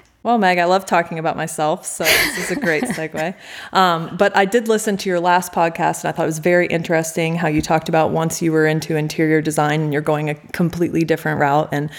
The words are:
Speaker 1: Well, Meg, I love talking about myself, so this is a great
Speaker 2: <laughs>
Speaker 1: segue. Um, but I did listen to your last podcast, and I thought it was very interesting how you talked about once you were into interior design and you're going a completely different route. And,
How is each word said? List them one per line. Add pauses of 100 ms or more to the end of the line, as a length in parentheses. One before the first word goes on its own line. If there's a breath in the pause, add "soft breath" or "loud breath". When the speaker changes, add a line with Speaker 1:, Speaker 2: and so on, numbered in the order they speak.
(220)
Speaker 1:
Well,
Meg,
I
love
talking
about
myself,
so
this
is
a
great
Speaker 2:
<laughs>
Speaker 1:
segue. (400 loud breath)
Um,
but
I
did
listen
to
your
last
podcast,
and
I
thought
it
was
very
interesting
how
you
talked
about
once
you
were
into
interior
design
and
you're
going
a
completely
different
route.
And,